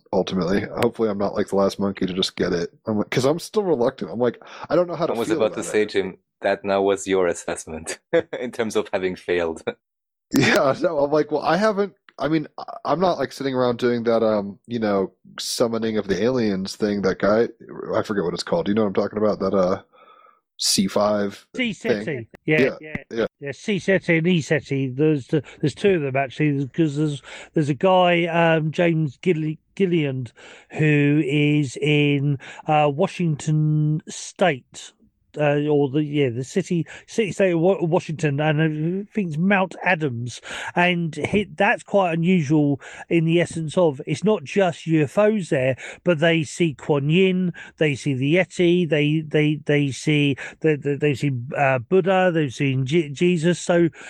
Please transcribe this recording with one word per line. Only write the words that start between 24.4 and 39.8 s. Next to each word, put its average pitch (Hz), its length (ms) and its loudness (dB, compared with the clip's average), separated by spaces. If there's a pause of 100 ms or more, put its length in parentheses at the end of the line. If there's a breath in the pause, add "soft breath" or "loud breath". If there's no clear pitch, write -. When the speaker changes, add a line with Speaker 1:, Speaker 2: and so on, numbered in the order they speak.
Speaker 3:
seti. 139 480 -2
There's 139 380 0
the, 151 160 -2 (180 loud breath)
there's 151 140 0
two 196 220 2
of 165 40 -2
them, 135 160 -4
actually, 139 520 0
'cause 156 280 0
there's, 147 260 -2 (300 loud breath)
there's 151 160 0
a 151 60 0
guy, 180 500 4
um, 165 460 2
James 160 480 0
Gilli-, 156 400 -2 (160)
Gilliland, 147 580 0 (380 loud breath)
who 147 560 4
is 147 500 2
in, 147 600 2 (280 loud breath)
uh, 151 240 4
Washington 151 1160 0
State, - 840 -4 (460)
uh, 147 220 2
or 147 280 2
the, 147 160 0
yeah, 143 240 0
the 120 160 -4
city, 170 420 -2 (200 loud breath)
city 208 260 -2
state 190 200 2
of 165 80 0
Wa-, 170 220 2
Washington, 156 560 -2
and 151 220 2
I 160 540 -2
think 196 140 -2
it's 147 100 -6
Mount 190 440 0